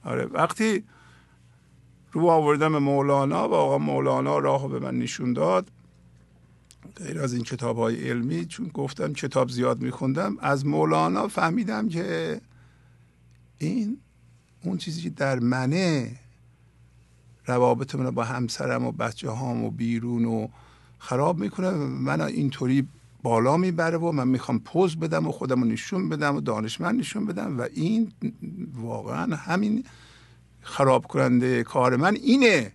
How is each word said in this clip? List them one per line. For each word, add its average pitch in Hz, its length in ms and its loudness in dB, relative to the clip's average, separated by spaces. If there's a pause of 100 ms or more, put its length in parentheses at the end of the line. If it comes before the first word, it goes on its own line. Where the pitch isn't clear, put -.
آره، 123 200 -2
وقتی 202 580 0 (1300)
رو 165 160 2
آوردم 156 500 6
مولانا 139 720 2
و - 40 2
آقا 143 240 4
مولانا 139 640 2
راهو 139 280 2
به 131 120 -4
من 127 200 -4
نشون 123 340 -2
داد، 180 340 2 (1300)
غیر 160 260 -8
از 127 120 -2
این 120 100 -2
کتاب‌های 117 680 -2
علمی، 135 360 -2
چون 202 220 -8
گفتم 143 460 -6
کتاب 131 360 0
زیاد 123 320 0
می‌خوندم، 135 600 -2
از 139 240 0
مولانا 156 640 2
فهمیدم 208 600 0
که 165 520 -4 (1160)
این 214 400 -2 (680)
اون 180 140 -2
چیزی 165 240 -6
که 170 80 -6
در 135 300 0
منه، 131 720 0 (1300)
روابط 123 500 2
من 127 160 -2
با 120 120 -2
همسرم 123 640 -2
و 120 60 -2
بچه‌هام 120 720 -4
و 110 80 -4
بیرون 117 540 -2
و 113 220 -2 (520)
خراب 151 400 0
می‌کنه، 190 380 -2
من 139 440 -2
اینطوری 139 680 0 (360)
بالا 120 340 4
میبره 170 400 2
و 165 140 0
من 131 160 0
می‌خوام 123 320 0
پوز 165 400 0
بدم 160 280 0
و 160 40 -2
خودم 127 320 0
رو 117 60 2
نشون 180 400 -2
بدم 147 260 0
و 143 60 -4
دانشمند 123 580 -2
نشون - 260 -4
بدم 120 340 -4
و 120 140 -4
این 214 380 0 (640)
واقعاً 113 640 -6
همین 208 480 -2 (840)
خراب 131 420 2
کننده 127 560 2
کار 127 320 2
من 180 200 4
اینه. 220 580 4